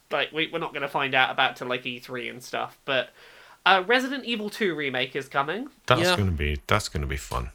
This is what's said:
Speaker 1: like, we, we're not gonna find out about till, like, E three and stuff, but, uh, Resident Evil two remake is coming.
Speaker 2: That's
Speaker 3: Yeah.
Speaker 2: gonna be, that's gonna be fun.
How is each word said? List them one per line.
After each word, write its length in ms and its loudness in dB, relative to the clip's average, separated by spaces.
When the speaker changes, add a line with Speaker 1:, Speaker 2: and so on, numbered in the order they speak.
Speaker 1:
like, 220 0
we, 160 -2
we're 100 -4
not 160 -6
gonna 140 -4
find 260 0
out 160 6
about 260 2
till, 120 -6
like, 180 -4
E 120 -8
three 300 -8
and 140 -14
stuff, 420 -6
but, 260 0
uh, 200 6
Resident 380 0
Evil 260 -4
two 240 0
remake 400 -2
is 140 -6
coming. 400 -2
Speaker 2:
That's 160 6
Speaker 3:
Yeah. 140 4
Speaker 2:
gonna 140 2
be, 360 -2
that's 220 2
gonna 180 -4
be 120 -4
fun. 360 -8